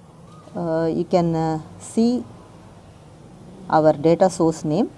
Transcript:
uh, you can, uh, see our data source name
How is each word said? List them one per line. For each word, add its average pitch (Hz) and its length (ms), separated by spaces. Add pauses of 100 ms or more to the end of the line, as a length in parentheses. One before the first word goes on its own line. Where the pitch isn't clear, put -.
(560)
uh, 165 360
you 170 120
can, 170 300
uh, 160 260 (180)
see 233 460 (1500)
our 156 220
data 165 360
source 165 360
name 170 340